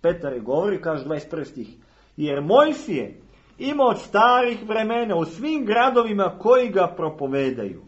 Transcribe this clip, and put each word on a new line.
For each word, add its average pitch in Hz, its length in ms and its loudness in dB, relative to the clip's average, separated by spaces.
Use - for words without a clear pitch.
Petar 165 320 -2
je 123 80 -8
govori, 156 420 -2
kaže 151 220 -4
dvadeset 147 260 -8
prvi 156 140 -6
stih, 117 320 -14
„Jer 147 240 -2
Mojsije 208 800 2
ima 277 240 -2
od 233 180 2
starih 240 680 2
vremena 220 480 -2
u 165 80 0
svim 294 400 -6
gradovima 226 760 2
koji 247 300 4
ga 185 280 2
propovedaju 135 920 -4